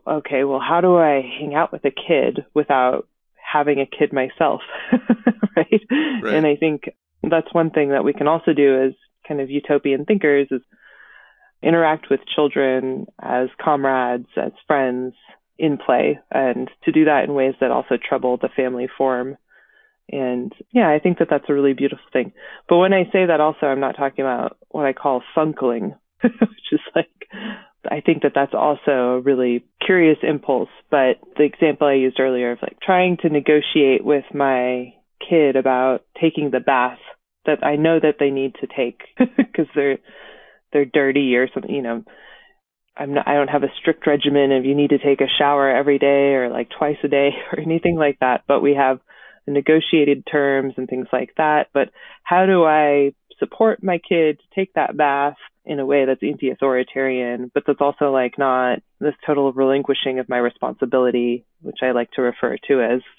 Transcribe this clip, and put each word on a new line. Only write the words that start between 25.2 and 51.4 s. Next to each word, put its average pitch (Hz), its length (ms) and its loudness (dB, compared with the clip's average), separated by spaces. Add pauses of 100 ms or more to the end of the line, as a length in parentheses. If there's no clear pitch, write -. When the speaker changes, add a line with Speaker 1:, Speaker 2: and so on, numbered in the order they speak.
Speaker 1:
funkling, 139 600 -2 (140)
<laughs> - 120 -12
which - 500 -2
is - 100 0 (140)
like, - 140 -2 (800)
I 151 120 -6
think 156 220 0
that 143 120 0
that's 139 180 0
also 147 380 0 (260)
a 127 40 -4
really 127 440 0 (180)
curious 170 380 4
impulse. 143 480 -2 (220)
But 131 260 2 (200)
the 151 60 4
example 147 440 0
I 139 60 2
used 131 260 0
earlier 123 320 0
of, 120 100 -8
like, - 200 -10
trying 180 400 2
to 165 80 0
negotiate 147 720 2
with 143 300 0
my 127 600 -2 (340)
kid 147 280 2
about 131 480 0 (180)
taking 156 300 -2
the 127 80 -2
bath 127 400 0 (460)
that 151 200 0
I 147 100 0
know 160 240 2
that 151 200 2
they 143 120 2
need 135 300 -4
to 135 60 -8
take 120 320 -6 (180)
<laughs> - 0 - (380)
'cause 160 200 0
they're, 139 220 0 (760)
they're 143 120 2
dirty 135 500 2
or 127 180 2
something, - 200 -8
you 139 80 -4
know, 117 220 -6 (960)
I'm 143 160 -8
not, - 140 -2
I 139 80 0
don't 143 140 0
have 143 140 0
a 139 160 -4
strict - 280 -2
regimen 143 440 2
of 131 140 2
you 139 100 2
need 143 160 2
to 143 60 4
take 139 240 0
a 135 60 2 (100)
shower 143 320 2
every 139 300 2
day 139 360 2
or, 123 140 -2
like, 123 280 -6
twice 147 260 -2
a 147 40 -2
day 139 220 2 (140)
<laughs> - 80 -12
or 156 80 -6
anything 165 380 0
like 143 220 0
that. 127 280 0
But 143 140 2
we 143 140 4
have 135 240 0 (480)
negotiated 143 840 2
terms 139 480 -2
and 127 120 -8
things 127 240 -6
like 127 240 -4
that. 151 340 0